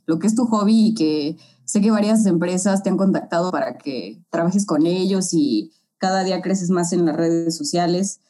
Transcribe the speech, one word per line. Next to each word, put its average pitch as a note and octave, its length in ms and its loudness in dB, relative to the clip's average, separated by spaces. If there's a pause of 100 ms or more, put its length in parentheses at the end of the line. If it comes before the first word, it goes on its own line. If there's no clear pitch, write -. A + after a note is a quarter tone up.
lo E3 120 0
que G3 80 0
es A3 80 2
tu A#3+ 120 0
hobby G#3+ 400 4
y - 80 2
que D#3 420 -2 (260)
sé - 180 -2
que A3 100 4
varias G#3+ 340 2
empresas F#3 560 0
te G3 80 -2
han F#3 80 0
contactado F3 540 0
para C3+ 260 -4
que A2+ 540 -10
trabajes F3+ 340 0
con D#3+ 220 2
ellos F#3 460 0
y B2 380 0 (280)
cada F#3+ 240 0
día F#3 180 -4
creces F3+ 300 -2
más F3 200 0
en F3 140 2
las D#3 100 0
redes E3 400 0
sociales. F3 640 -2 (100)